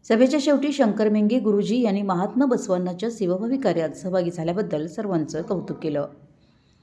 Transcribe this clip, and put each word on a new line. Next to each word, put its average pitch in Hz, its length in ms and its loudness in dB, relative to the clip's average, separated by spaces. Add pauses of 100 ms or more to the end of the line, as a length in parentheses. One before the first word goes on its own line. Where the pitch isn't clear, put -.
सभेच्या 262 340 6
शेवटी 285 280 2
शंकर 214 380 2
मेंगे 214 300 2
गुरुजी 208 420 2
यांनी 202 200 0
महात्मा 196 440 0
बसवांनाच्या 185 680 -2
सेवाभावी 220 460 -2
कार्यात 170 320 0
सहभागी 180 420 -2
झाल्याबद्दल 170 560 -4
सर्वांचं 165 540 -4
कौतुक 165 360 -6
केलं. 143 300 -4 (760)